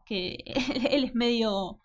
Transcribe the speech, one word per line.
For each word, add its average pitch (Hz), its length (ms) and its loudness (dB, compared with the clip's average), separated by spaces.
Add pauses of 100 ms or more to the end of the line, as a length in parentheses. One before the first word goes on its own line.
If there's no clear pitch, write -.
que 185 400 -4
<laughs> 254 400 0
él, - 60 4
él 277 120 4
es 233 100 -4
medio, 226 720 0